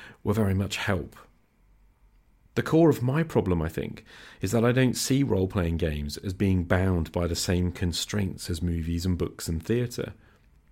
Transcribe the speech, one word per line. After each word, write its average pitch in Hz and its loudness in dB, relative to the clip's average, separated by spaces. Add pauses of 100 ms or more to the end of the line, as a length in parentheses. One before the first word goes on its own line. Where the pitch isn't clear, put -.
(240)
were 101 0
very 98 2
much 98 0
help. - -4 (1400)
The - 0
core 160 6
of 135 2
my 131 0
problem, 92 0
I 78 -2
think, - -8 (380)
is 95 -2
that 113 4
I 123 4
don't 123 2
see 135 2
role-playing 95 0
games 76 -2
as 98 -6
being 92 2
bound 90 2
by 87 0
the 85 -2
same 90 0
constraints - -4
as 85 -4
movies 85 -2
and 92 2
books - -4
and 80 -4
theatre. 120 -2 (580)